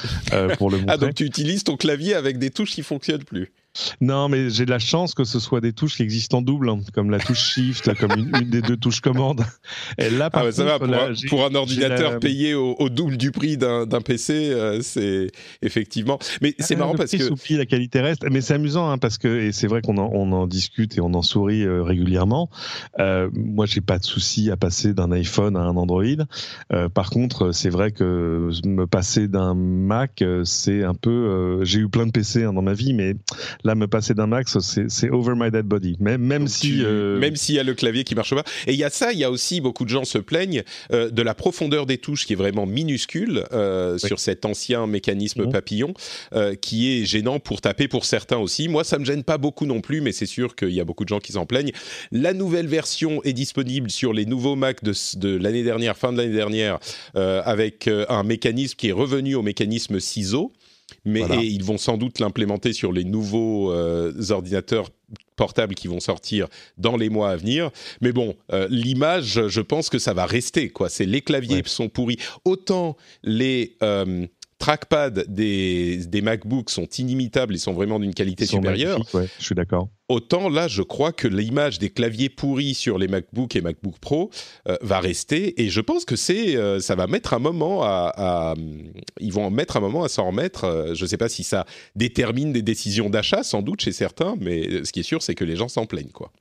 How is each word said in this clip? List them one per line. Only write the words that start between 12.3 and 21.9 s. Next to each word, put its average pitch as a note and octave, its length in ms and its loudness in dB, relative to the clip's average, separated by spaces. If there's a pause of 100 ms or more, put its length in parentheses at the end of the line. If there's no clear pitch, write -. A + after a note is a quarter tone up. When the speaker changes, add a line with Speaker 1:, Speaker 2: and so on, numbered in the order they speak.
Speaker 2:
au, B2+ 240 0
au C#3+ 120 2
double C3+ 280 0
du C3 140 0
prix D3 260 0
d'un, A#2+ 300 0
d'un A#2 140 0
P B2 180 0
C, D3+ 320 0
euh, A2 320 0
c'est G2 480 0 (320)
effectivement. A#2 560 0 (240)
Mais C#3+ 160 4
c'est D3+ 160 0
Speaker 1:
Ah, - 40 2
Speaker 2:
marrant D3 120 2
Speaker 1:
le E3 80 0
Speaker 2:
parce D3 100 0
Speaker 1:
prix G3+ 80 2
Speaker 2:
que C#3+ 80 2
Speaker 1:
s'oublie D3+ 320 0
la C#3 80 2
qualité B2 360 2
reste, D3+ 280 0
mais C3+ 120 2
c'est C3+ 120 2
amusant, D3+ 380 0
hein, C3 80 0
parce A#2 180 0
que, A#2 240 2
et G#2+ 100 2
c'est G2+ 160 0
vrai A2+ 140 2
qu'on A2 160 2
en, G2 160 2
on G2 200 2
en F#2 120 2
discute F#2 540 0
et - 20 4
on F2 140 2
en E2+ 80 2
sourit, G#2 400 2
euh, F#2 180 2
régulièrement. F#2 720 2 (480)